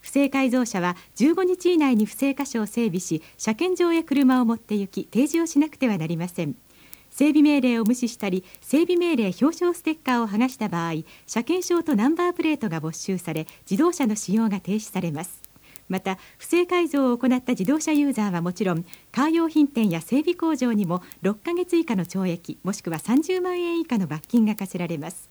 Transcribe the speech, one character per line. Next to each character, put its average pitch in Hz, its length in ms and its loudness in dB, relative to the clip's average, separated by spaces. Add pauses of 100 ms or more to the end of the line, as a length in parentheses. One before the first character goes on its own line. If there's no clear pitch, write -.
不 - 100 -18
正 277 180 2
改 269 220 0
造 247 140 2
車 208 160 -4
は 180 160 0 (180)
十 294 180 4
五 370 120 0
日 359 280 2
以 339 60 4
内 269 160 4
に 214 120 4
不 - 100 -10
正 277 180 0
箇 277 100 -6
所 233 180 -4
を 208 40 -2
整 233 200 -2
備 185 120 -2
し、 165 240 -4 (160)
車 220 160 -2
検 359 260 -2
場 339 120 4
へ 330 100 2
車 262 400 4
を - 20 2
持 226 100 2
っ 220 40 -8
て - 160 -6
行 196 160 -2
き、 - 140 -6
提 262 240 0
示 339 120 0
を 330 60 0
し 285 140 0
な 311 80 2
く - 100 -16
て 262 80 0
は 214 100 0
な 156 120 -4
り 170 80 -2
ま 165 100 -4
せ 180 180 -4
ん。 147 120 -6 (560)
整 285 160 2
備 302 140 6
命 294 180 6
令 247 180 2
を 226 60 0
無 226 100 4
視 247 140 -4
し - 80 -8
た 208 120 -4
り、 185 140 -2 (180)
整 - 200 0
備 349 160 2
命 349 180 2
令 226 120 0
表 185 180 -2
彰 339 280 2
ス - 100 -8
テ 320 100 -2
ッ 311 100 -8
カ 247 180 0
ー 233 40 0
を - 20 -4
剥 202 120 -4
が 254 100 2
し 254 80 -8
た 214 120 -4
場 170 200 -2
合、 160 160 -4 (240)
車 240 160 -4
検 359 200 -2
証 339 200 0
と 311 100 0
ナ 214 140 2
ン 320 80 2
バ 349 140 0
ー - 20 -4
プ 349 100 -6
レ 311 120 0
ー - 20 -6
ト 226 120 -4
が 165 120 -4
没 160 180 -8
収 190 180 -4
さ 175 160 -8
れ、 156 140 -4 (240)
自 196 100 0
動 339 120 4
車 277 160 0
の 214 80 -2
使 - 180 -4
用 226 140 2
が 196 100 -2
停 180 140 -6
止 214 80 -2 (100)
さ 185 100 -4
れ 165 120 -4
ま 151 100 -6
す。 - 180 -14 (480)
ま 185 120 -4
た、 190 180 -4 (180)
不 - 100 -20
正 349 200 2
改 349 220 0
造 269 240 2
を 240 40 0
行 247 120 -2
っ 254 120 2
た 254 120 -4
自 190 120 -2
動 277 140 2
車 311 140 -2
ユ 294 160 4
ー 269 40 0
ザ 214 100 -2
ー 202 100 0
は 170 100 -2
も 175 100 -2
ち 202 120 -4
ろ 180 100 0
ん、 170 100 -4 (280)
カ 277 140 0
ー - 20 2
用 330 180 2
品 311 220 4
店 226 200 0
や 165 120 0
整 262 220 0
備 349 120 0
工 320 220 0
場 247 160 0
に 208 120 2
も 180 200 -2 (160)
六 202 180 0
ヶ 349 160 -4
月 349 220 0
以 330 80 2
下 247 100 -2
の 175 120 -2
懲 190 200 -4
役、 175 380 -6
も 185 80 -2
し - 100 -8
く 175 80 -6
は 165 80 -4
三 254 240 2
十 370 180 -2
万 359 200 -2
円 339 180 -2
以 320 80 -2
下 247 120 -2
の 180 100 -2
罰 151 180 -8
金 226 200 2
が 208 100 0
課 196 100 -10
せ 185 120 -10
ら 170 100 -4
れ 165 100 -6
ま 160 140 -10
す。 - 180 -20